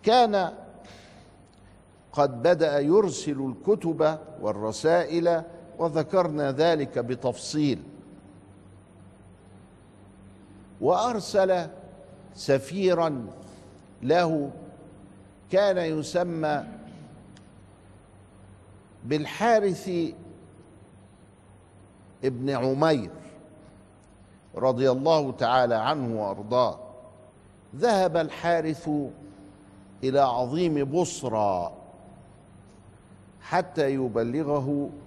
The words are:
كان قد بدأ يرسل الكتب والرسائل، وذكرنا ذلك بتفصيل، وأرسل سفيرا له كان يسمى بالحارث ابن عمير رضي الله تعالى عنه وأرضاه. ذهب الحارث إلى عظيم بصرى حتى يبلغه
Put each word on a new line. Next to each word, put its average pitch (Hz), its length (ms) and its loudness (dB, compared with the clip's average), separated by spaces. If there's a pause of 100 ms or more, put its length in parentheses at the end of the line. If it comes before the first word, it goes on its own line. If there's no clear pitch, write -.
كان 214 500 4 (1600)
قد 131 320 0
بدأ 156 360 4
يرسل 143 760 0
الكتب 160 640 0 (240)
والرسائل، 160 1000 0 (340)
وذكرنا 160 760 0
ذلك 147 480 2
بتفصيل، 123 840 -2 (3000)
وأرسل 190 840 2 (680)
سفيرا 160 920 0 (760)
له 156 500 2 (1000)
كان 190 260 4
يسمى 160 840 -2 (2500)
بالحارث 190 840 0 (2250)
ابن 127 260 -2
عمير 135 600 2 (1500)
رضي 127 360 2
الله 143 400 2
تعالى 120 440 2
عنه 117 480 -2
وأرضاه. 104 560 0 (960)
ذهب 190 420 2
الحارث 160 720 -2 (1120)
إلى 131 160 2
عظيم 139 640 2
بصرى 110 920 -2 (1700)
حتى 160 520 0
يبلغه 135 960 -2 (180)